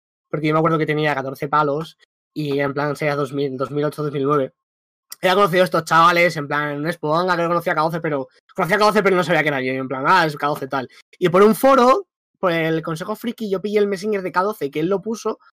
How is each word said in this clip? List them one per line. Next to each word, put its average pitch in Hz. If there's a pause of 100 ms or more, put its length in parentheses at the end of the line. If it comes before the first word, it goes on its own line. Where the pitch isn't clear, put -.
(300)
porque 156
yo 151
me 160
acuerdo 160
que 151
tenía 151
catorce 135
palos 151 (340)
y 143
en 139
plan 143
sería 143
dos 139
mil, 139
dos 127
mil 147
ocho, 151
dos 147
mil 143
nueve. 139 (680)
Había 185
conocido 185
a -
estos 170
chavales, 170
en 143
plan, 147
en 143
un 147
expo, 156
venga, 180
que 170
no 165
conocía 175
a 160
K 156
doce, 165
pero 151 (260)
conocía 185
a -
K 208
doce, 208
pero 190
no 180
sabía 156
que 151
era 139
yo, 131
y 131
en 131
plan, 135
"Ah, 180
es 147
K 147
doce 147
tal". 131 (300)
Y 180
por 180
un 214
foro, 262 (320)
por 180
el 160
Consejo 175
Friki, 226
yo 185
pillé 208
el 202
Messenger 196
de 180
K 180
doce, 196
que 151
él 165
lo 196
puso, 220 (200)